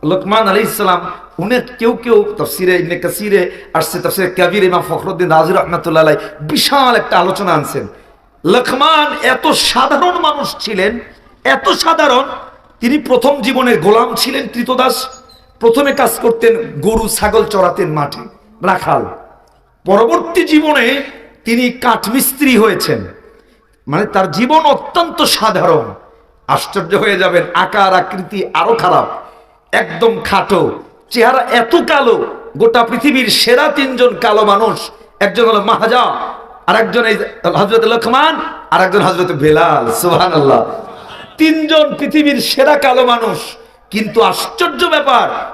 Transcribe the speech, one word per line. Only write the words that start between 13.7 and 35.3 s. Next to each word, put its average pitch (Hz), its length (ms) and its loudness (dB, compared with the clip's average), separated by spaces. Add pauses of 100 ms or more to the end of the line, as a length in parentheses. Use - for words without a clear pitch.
গোলাম 220 340 2
ছিলেন, 262 340 -4
ক্রীতদাস। 254 600 -2 (520)
প্রথমে 269 320 2
কাজ 262 300 0
করতেন, 226 580 0
গরু 220 280 0
ছাগল 214 360 0
চড়াতেন 185 480 0
মাঠে, 147 280 -6 (420)
রাখাল। 165 440 0 (800)
পরবর্তী 269 580 2
জীবনে 294 580 2 (420)
তিনি 247 260 0
কাঠমিস্ত্রি 247 880 0
হয়েছেন, 143 460 0 (840)
মানে 175 180 0
তার 190 240 0
জীবন 254 300 2
অত্যন্ত 320 640 -2
সাধারণ। 165 720 0 (540)
আশ্চর্য 165 460 -4
হয়ে 202 240 0
যাবেন, 180 240 2 (120)
আকার 190 400 2
আকৃতি 185 500 -4 (100)
আরো 190 200 2
খারাপ, 170 320 0 (680)
একদম 190 520 0
খাটো, 185 580 0 (280)
চেহারা 247 320 2
এত 233 340 0 (120)
কালো, 277 380 2 (300)
গোটা 226 280 4
পৃথিবীর 247 420 0
সেরা 254 420 2
তিনজন 262 460 0
কালো 214 300 0
মানুষ, 202 460 0 (300)
একজন 208 280 2